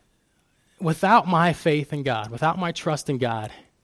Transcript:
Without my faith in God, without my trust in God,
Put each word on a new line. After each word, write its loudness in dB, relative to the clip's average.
Without 2
my 4
faith 0
in -4
God, -2
without -2
my -4
trust -4
in 0
God, -2